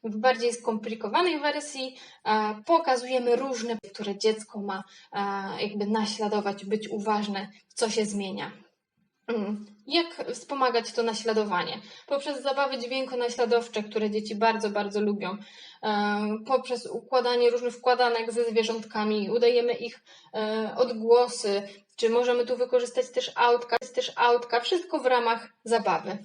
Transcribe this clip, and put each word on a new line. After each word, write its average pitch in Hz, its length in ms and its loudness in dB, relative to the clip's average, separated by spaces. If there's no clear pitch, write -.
W 214 140 -6
bardziej 233 360 2
skomplikowanej 226 840 -2
wersji, 277 560 -4
e, 214 400 0
pokazujemy 254 720 2
różne, 233 420 -4
które 202 240 -6
dziecko 214 440 -2
ma, 196 220 -6
e, - 40 -6
jakby 208 220 -4
naśladować, 208 800 -2
być 214 220 -2
uważne, 208 640 -2
co 226 220 -2
się 214 160 0
zmienia. 202 460 -6
Mm. 214 380 -4
Jak 330 460 -2
wspomagać 247 580 0
to 233 120 -2
naśladowanie? 208 800 -2
Poprzez 277 380 -4
zabawy 269 340 0
dźwiękonaśladowcze, 240 1040 0
które 214 280 -2
dzieci 214 240 -4
bardzo, 214 340 2
bardzo 202 320 -2
lubią. 202 360 -2
E, 208 340 0
poprzez 254 400 0
układanie 240 640 2
różnych 240 240 0
wkładanek 233 580 2
ze 233 140 0
zwierzątkami, 214 840 0
udajemy 240 440 4
ich, - 300 -8
e, 214 440 -2
odgłosy, 233 840 4
czy 226 140 2
możemy 240 360 2
tu 247 120 -2
wykorzystać 247 520 0
też 247 260 -2
autka, 240 420 4
też 254 200 -2
autka, 240 440 4
wszystko 294 400 -2
w - 60 -4
ramach 233 440 2
zabawy. 208 600 0